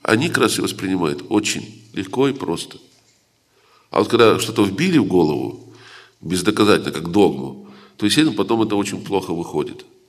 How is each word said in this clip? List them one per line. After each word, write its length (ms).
они 260
как 120
раз 180
и 40
воспринимают 680
очень 540
легко 340
и 60
просто. 440
А 80
вот 80
когда 320
что-то 240
вбили 340
в 80
голову, 680
бездоказательно, 680
как 200
догму, 560
то, 80
естественно, 300
потом 280
это 120
очень 280
плохо 300
выходит. 520